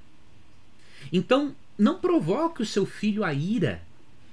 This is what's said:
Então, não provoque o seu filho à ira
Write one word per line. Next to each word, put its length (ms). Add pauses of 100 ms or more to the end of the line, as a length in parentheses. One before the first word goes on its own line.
(1120)
Então, 420 (220)
não 220
provoque 640
o 40
seu 200
filho 380
à 100
ira 480 (500)